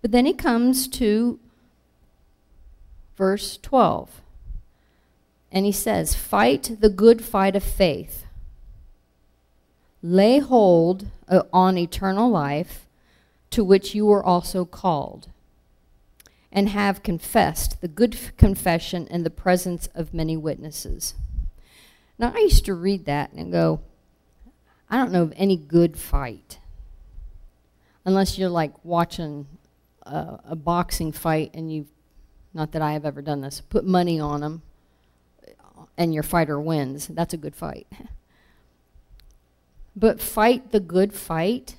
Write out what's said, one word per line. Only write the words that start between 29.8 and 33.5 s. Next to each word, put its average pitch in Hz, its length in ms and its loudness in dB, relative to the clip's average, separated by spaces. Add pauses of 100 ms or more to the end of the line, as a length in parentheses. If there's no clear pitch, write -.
a, 156 420 -10
a - 100 -10
boxing 165 580 -4
fight 156 420 -2
and 160 180 -10
you've, 151 160 -8 (640)
not 156 200 -6
that 156 100 -4
I 151 100 -2
have 151 140 -6
ever 143 160 -8
done 143 180 -4
this, 135 220 -12